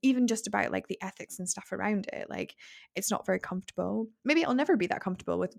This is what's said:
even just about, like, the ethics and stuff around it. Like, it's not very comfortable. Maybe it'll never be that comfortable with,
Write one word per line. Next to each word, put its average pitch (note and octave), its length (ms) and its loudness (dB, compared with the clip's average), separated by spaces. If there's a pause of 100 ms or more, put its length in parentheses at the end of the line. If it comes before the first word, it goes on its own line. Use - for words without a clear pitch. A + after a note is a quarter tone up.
even B3+ 260 6
just A3 200 0
about, G#3 260 0
like, - 160 -2
the F#3+ 140 -6
ethics - 360 -10
and F3+ 100 -6
stuff - 240 -6
around G3 400 0
it. - 180 -8
Like, - 260 -6 (380)
it's - 160 -4
not - 160 -2
very F#3 140 2
comfortable. F#3+ 680 -4 (160)
Maybe D#4 180 4
it'll B3 120 2
never D4 220 4
be F3+ 100 2
that - 160 -2
comfortable F#3 360 -2
with, F3+ 200 0